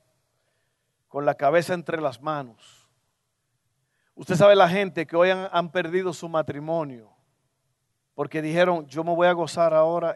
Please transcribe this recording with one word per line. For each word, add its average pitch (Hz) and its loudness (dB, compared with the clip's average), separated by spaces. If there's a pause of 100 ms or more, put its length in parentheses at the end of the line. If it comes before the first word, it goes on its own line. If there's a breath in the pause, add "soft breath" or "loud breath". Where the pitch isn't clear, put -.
(1080)
con 143 -8
la 143 0
cabeza 165 0
entre 165 -6
las 127 -6
manos. 143 -12 (1300)
Usted 180 -4
sabe 202 8
la 185 8
gente 180 -2
que 165 -6
hoy 180 4
han, 185 -4
han 170 -2
perdido 180 -4
su 170 -12
matrimonio, 151 -6 (1040)
porque 143 -6
dijeron, 170 0
"Yo 151 -8
me 175 -4
voy 175 2
a 180 4
gozar 170 -2
ahora, 165 2